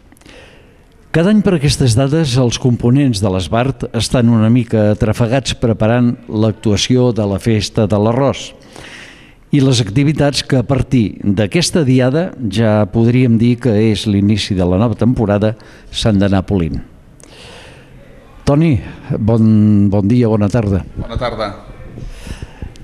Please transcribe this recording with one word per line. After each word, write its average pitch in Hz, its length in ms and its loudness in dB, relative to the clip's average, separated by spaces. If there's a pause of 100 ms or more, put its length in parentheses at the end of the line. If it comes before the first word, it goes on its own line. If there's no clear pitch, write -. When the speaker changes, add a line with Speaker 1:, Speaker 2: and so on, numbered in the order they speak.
(1120)
Speaker 1:
Cada 170 160 2
any, 214 160 4
per 196 80 2
aquestes 135 400 2
dates, 139 480 0
els 120 160 0
components 123 640 0
de 104 80 0
l'Esbart 107 640 -2
estan 117 400 0
una 110 160 4
mica 113 460 2
atrafegats 120 640 -2
preparant 120 540 0 (100)
l'actuació 110 880 0
de 104 160 -2
la 98 80 -2
Festa 110 480 -2
de 101 160 0
l'Arròs 117 460 0 (1040)
i 147 80 4
les 127 240 2
activitats 143 560 0
que, - 160 -2
a 117 80 0
partir 123 560 -2
d'aquesta 123 640 0
diada, 131 460 0 (180)
ja 107 400 2
podríem 120 480 2
dir 120 240 2
que 110 160 0 (160)
és 101 160 -4
l'inici 101 480 0
de 92 80 2
la 90 160 2
nova - 160 -2
temporada, 107 560 0 (400)
s'han 107 240 0
d'anar 98 320 2
polint. 80 320 -2 (1700)
Toni, 151 240 4 (480)
bon, 107 720 4
bon 101 160 0
dia, 123 160 2
bona 107 240 2
tarda. 98 320 0 (160)
Speaker 2:
Bona 117 240 -8
tarda. 110 320 -6 (1300)